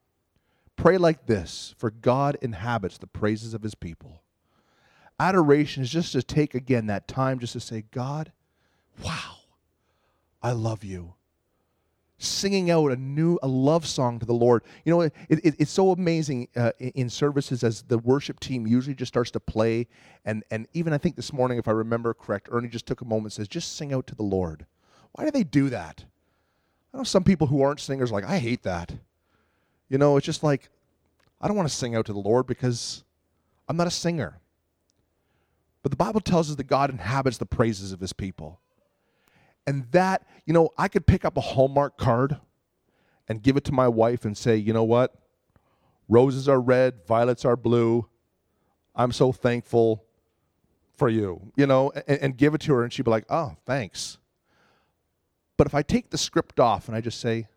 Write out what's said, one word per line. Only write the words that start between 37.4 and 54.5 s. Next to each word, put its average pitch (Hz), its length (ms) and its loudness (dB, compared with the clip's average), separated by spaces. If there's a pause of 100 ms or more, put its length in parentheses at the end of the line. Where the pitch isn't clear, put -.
praises 98 480 -2
of 90 80 -12
his 95 100 -6
people. 87 480 -12 (1080)
And 135 240 -4
that, 185 340 2 (200)
you 156 80 0
know, 165 240 6
I 180 100 0
could 196 180 -2
pick - 200 4
up 156 120 -2
a 123 40 -2
Hallmark 135 560 2
card 127 400 2 (880)
and 110 160 -8
give 131 120 4
it 139 100 0
to - 60 -4
my 127 160 4
wife 117 380 2
and 104 100 -4
say, 117 200 2
"You 107 180 0
know 113 100 2
what? 117 300 2 (920)
Roses 131 420 4
are 131 100 6
red, 127 460 2
violets 120 400 2
are 120 100 4
blue. 117 520 2 (880)
I'm 123 160 0
so 127 200 2
thankful 117 720 0 (920)
for 127 140 0
you," 98 460 -4
you 139 120 4
know, 135 240 4 (160)
and, 143 120 2
and 135 180 -2
give 147 180 2
it 147 60 -2
to 151 120 0
her, 120 100 2
and 120 80 -6
she'd 131 120 -6
be 113 80 2
like, 110 180 0
"Oh, 147 260 -4 (120)
thanks." 123 500 -6 (1400)